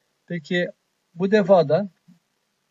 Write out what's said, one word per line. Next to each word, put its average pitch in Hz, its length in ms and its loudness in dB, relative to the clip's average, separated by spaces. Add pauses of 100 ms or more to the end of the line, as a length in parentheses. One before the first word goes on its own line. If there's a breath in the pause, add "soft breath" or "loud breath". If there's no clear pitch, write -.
(260)
Peki, 175 420 -6 (460)
bu 185 160 -4
defada, 185 580 2 (840)